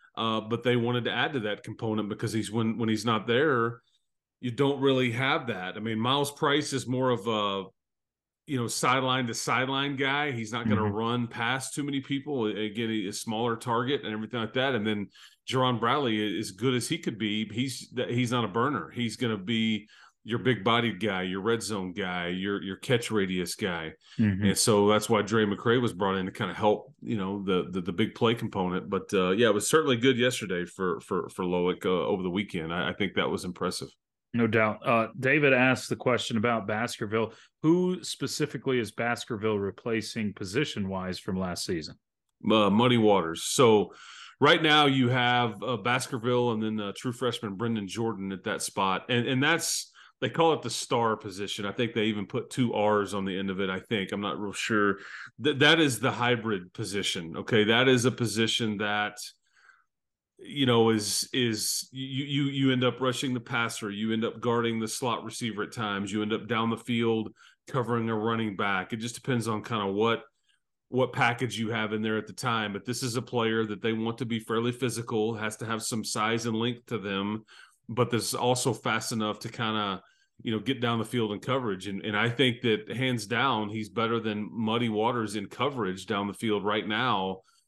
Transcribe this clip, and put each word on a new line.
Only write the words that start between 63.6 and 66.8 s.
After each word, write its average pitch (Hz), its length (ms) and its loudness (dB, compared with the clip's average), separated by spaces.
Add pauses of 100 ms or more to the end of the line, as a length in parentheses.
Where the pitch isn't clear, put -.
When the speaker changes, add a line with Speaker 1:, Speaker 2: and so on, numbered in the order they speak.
Speaker 1:
you 107 220 -2
end 110 140 0
up 107 160 -6
guarding 117 380 0
the 110 80 -4
slot 107 360 -4
receiver 107 400 -6
at - 80 -10
times, 101 400 -4
you 107 100 0
end 107 120 -2
up 107 140 -4
down 113 220 0
the 110 80 -2
field 113 560 0 (340)